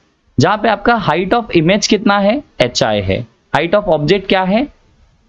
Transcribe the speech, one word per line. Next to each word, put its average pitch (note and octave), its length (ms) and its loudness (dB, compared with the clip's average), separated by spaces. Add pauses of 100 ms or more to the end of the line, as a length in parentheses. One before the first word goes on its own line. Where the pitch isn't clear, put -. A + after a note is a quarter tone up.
(400)
जहां F#3 180 2
पे A3 120 -2
आपका G#3 360 0
height F3 280 0
of A#3 120 0 (120)
image F#3+ 300 2
कितना G3+ 320 0
है, G#3+ 240 0 (180)
एचआई A2 400 0
है, F#2+ 260 -2 (280)
height E3+ 280 0
of F3+ 100 0
object D#3+ 340 0
क्या F#3 160 2
है, G#3+ 240 0 (600)